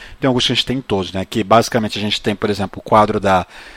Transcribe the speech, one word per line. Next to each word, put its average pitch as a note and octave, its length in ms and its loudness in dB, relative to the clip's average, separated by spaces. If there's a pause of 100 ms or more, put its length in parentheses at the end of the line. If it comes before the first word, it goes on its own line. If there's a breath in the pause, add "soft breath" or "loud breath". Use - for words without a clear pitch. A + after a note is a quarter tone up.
(220 loud breath)
tem C#3 60 0
alguns B2+ 180 2
que - 60 -2
a B2 40 0
gente - 100 -2
tem B2+ 120 -4
em C3+ 40 -6
todos, F#2+ 300 -2
né, F#2 140 -4
que A2 180 -4
basicamente A2 540 2
a G2+ 40 -6
gente G#2 200 -4
tem, G#2+ 140 -2
por G#2 160 -2
exemplo, G2 280 -6
o - 80 -16
quadro G#2+ 320 4
da, F#2+ 280 2 (300 loud breath)